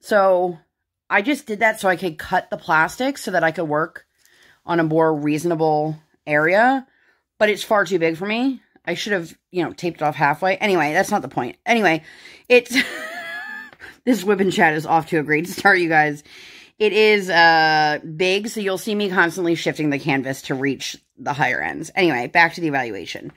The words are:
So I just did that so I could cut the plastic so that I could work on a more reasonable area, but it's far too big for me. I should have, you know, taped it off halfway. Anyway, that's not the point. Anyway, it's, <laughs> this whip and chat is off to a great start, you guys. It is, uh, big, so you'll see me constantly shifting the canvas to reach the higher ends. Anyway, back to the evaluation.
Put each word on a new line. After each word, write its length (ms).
So 580
I 120
just 240
did 140
that 200
so 80
I 80
could 220
cut 320
the 80
plastic 600
so 140
that 120
I 80
could 140
work 400
on 140
a 40
more 300
reasonable 840
area, 640
but 120
it's 140
far 220
too 140
big 180
for 80
me. 360
I 100
should 180
have, 240
you 120
know, 100
taped 280
it 20
off 120
halfway. 420
Anyway, 360
that's 180
not 100
the 80
point. 360
Anyway, 380
it's, 320
<laughs> 1200
this 180
whip 160
and 120
chat 220
is 120
off 220
to 120
a 40
great 240
start, 320
you 100
guys. 340
It 120
is, 380
uh, 680
big, 320
so 100
you'll 180
see 180
me 140
constantly 460
shifting 340
the 100
canvas 440
to 120
reach 420
the 160
higher 280
ends. 340
Anyway, 320
back 280
to 60
the 60
evaluation. 680